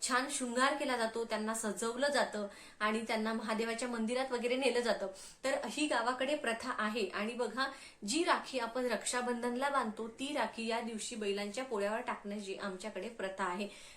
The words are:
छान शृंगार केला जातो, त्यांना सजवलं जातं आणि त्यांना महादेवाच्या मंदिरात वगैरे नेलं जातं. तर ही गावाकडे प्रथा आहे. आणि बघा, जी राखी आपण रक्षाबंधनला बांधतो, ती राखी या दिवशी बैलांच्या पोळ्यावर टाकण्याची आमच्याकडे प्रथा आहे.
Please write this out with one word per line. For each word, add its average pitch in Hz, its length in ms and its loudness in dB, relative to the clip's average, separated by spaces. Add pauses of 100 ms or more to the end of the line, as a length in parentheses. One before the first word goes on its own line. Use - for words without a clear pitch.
छान 254 240 2
शृंगार 254 440 2
केला 269 220 0
जातो, 226 280 0
त्यांना 220 300 0
सजवलं 226 560 0
जातं 214 360 2 (340)
आणि 220 200 2
त्यांना 220 320 0
महादेवाच्या 226 560 0
मंदिरात 240 440 0
वगैरे 240 240 2
नेलं 247 240 4
जातं. 208 260 2 (380)
तर - 140 2 (120)
ही 294 160 2
गावाकडे 247 480 2
प्रथा 233 440 0
आहे. 214 280 2
आणि 208 260 -2
बघा, 240 340 0 (420)
जी 311 160 4
राखी 262 340 2
आपण 247 280 0
रक्षाबंधनला 240 840 0
बांधतो, 233 400 0
ती 269 240 -4
राखी 226 340 0
या 226 140 0
दिवशी 226 340 -4
बैलांच्या 208 500 -2
पोळ्यावर 214 360 0
टाकण्याची 208 540 -6
आमच्याकडे 196 540 -6
प्रथा 190 360 -4
आहे. 190 240 -2 (280)